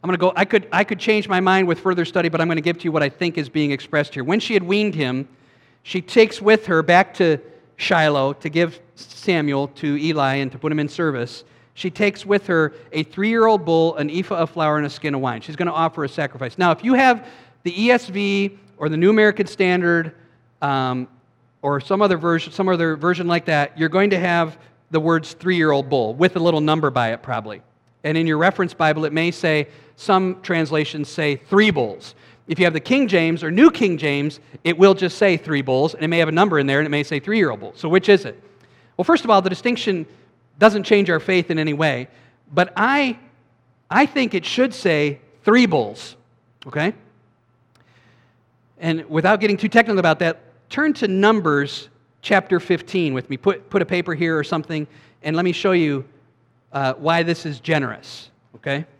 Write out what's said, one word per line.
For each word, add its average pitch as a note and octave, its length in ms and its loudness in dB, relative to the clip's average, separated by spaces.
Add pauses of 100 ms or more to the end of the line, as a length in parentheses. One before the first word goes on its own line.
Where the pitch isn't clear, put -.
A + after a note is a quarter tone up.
I'm E3+ 40 -6
gonna F#3 100 -2
go, F3+ 160 0
I F3 100 2
could, G3+ 280 0
I F#3 100 0
could G3+ 160 -4
change G#3+ 300 0
my F#3+ 100 0
mind F#3+ 300 2
with E3 100 0
further F3 260 -2
study, E3+ 240 -2
but D#3+ 120 -2
I'm E3 80 0
gonna D#3+ 120 -2
give E3+ 180 -2
to - 60 -20
you E3+ 60 -2
what D3+ 140 0
I C#3 40 0
think E3+ 300 -4
is C#3+ 100 -6
being D3 220 -2
expressed C#3+ 440 -4
here. C3+ 100 -8
When F#3 160 0
she A#3 120 -8
had F#3+ 120 2
weaned G3 320 -2
him, C3 320 -4 (560)
she - 180 -6
takes A3 400 2
with G#3+ 240 2
her E3 160 0
back F3 320 4
to E3 240 2 (380)
Shiloh D3 580 0
to - 140 -12
give E3 320 -2 (160)
Samuel D3 720 -2
to D3 280 -4
Eli D3 400 -2
and C3+ 160 -4
to C3 60 -18
put D3+ 140 -4
him D3+ 80 -2
in D3 80 -2
service. C#3 560 -6 (300)
She - 140 -8
takes G3+ 380 -4
with G3+ 220 0
her D#3+ 260 0 (160)
a D#3 140 -4
three-year-old A3 600 2
bull, E3 320 2
an D3 140 -4
ephah F#3 240 -4
of E3 160 -2
flour, D#3 260 0
and D3 100 -2
a C3+ 40 -6
skin C#3+ 240 -6
of C3+ 60 -2
wine. A#2+ 200 -4
She's D3+ 160 -16
gonna F3 160 -2
offer D#3+ 300 -2
a C#3 60 -4
sacrifice. C3+ 500 -8
Now, F3+ 140 2
if D#3 100 -4
you A#3+ 120 2
have B3+ 320 2 (360)
the F3 220 -4
E A#3+ 80 4
S A#3+ 160 0
V G3 500 -2 (200)
or D3+ 100 -4
the D#3 80 -2
New F3 140 4
American G#3+ 360 2
Standard, E3+ 680 0 (460)
um, C3 460 -2 (520)
or C#3+ 200 -2
some G3 200 -2
other G3 160 4
version, E3 360 -2
some F#3+ 160 -2
other E3 280 0
version E3+ 300 -2
like E3+ 200 0
that, D3 320 -2
you're D#3+ 100 0
going F#3+ 220 2
to F#3+ 80 0
have E3+ 380 -2 (340)
the D#3+ 100 0
words D#3+ 340 -2
three-year-old D#3 560 0
bull A#2+ 240 0
with F3+ 220 2
a - 20 -2
little E3 220 2
number D3+ 300 0
by A#2+ 220 -2
it A#2 100 -10
probably. G#2+ 380 -8 (440)
And D#3 120 -2
in E3 100 0
your D#3 120 0
reference F3 360 0
Bible, D#3 300 0
it D3 80 -4
may E3 180 -2
say, D#3 380 -2 (280)
some F#3 460 0
translations D#3 680 -4
say D3 280 -4
three G#3 340 4
bulls. A#2+ 440 -4 (340)
If D#3+ 100 -4
you F3+ 60 4
have E3+ 80 4
the D#3 80 -4
King C4 260 2
James E3+ 380 2
or D#3 60 -4
New A#3 200 6
King G3 280 0
James, C#3+ 420 -2 (240)
it E3 120 0
will F#3+ 180 8
just F3+ 240 -4
say F#3+ 180 4
three D3+ 260 -4
bulls, C3+ 320 0
and - 80 -8
it D#3 60 -2
may E3+ 100 0
have D#3+ 100 4
a D#3 40 -4
number F3 260 2
in C#3 80 2
there, C#3 140 0
and D#3 60 -2
it D3 40 -6
may D3 140 0
say D3 160 -4
three-year-old F3+ 400 0
bull. G2+ 160 -14
So E3 120 -8
which F#3 200 2
is G3 160 6
it? A#2 180 -14 (540)
Well, F3+ 80 -2
first E4 200 2
of A#3 60 0
all, G3+ 120 6
the F#3 80 -2
distinction F#3+ 560 -4 (520)
doesn't G#3 260 4
change G3+ 260 4
our D#3+ 100 2
faith F3+ 300 0
in D#3+ 80 0
any D#3 140 -2
way, C#3 360 -2 (440)
but F3+ 240 2
I, B3+ 420 0 (720)
I B3+ 160 2
think - 280 -4
it F3+ 100 -4
should B3+ 300 0
say D3 460 0 (240)
three A#3 220 6
bulls, A#2+ 500 -4 (500)
okay? D3 260 -4 (1900)
And E3 300 -4
without F3+ 320 2
getting G3+ 160 0
too G#3 120 -4
technical A3 320 2
about E3 180 2
that, E3 220 -2 (320)
turn D4 220 0
to A#3+ 120 -4
Numbers F#3+ 840 0 (320)
chapter F#3+ 360 2
fifteen E3+ 540 -2
with B2+ 160 -6
me. C#3 80 -8
Put, F#3+ 320 -2
put G3 140 0
a - 20 0
paper F3 300 -4
here D#3+ 240 -2
or D3 40 -2
something, D#3 440 -6 (360)
and D#3 140 -4
let E3+ 80 0
me F3+ 80 0
show F#3+ 200 -2
you, D3+ 300 0 (720)
uh, C3 220 -2
why E3 280 0
this E3 220 -4
is C#3+ 160 -10
generous, C#3 720 -4 (240)
okay? C#3+ 320 -6 (140)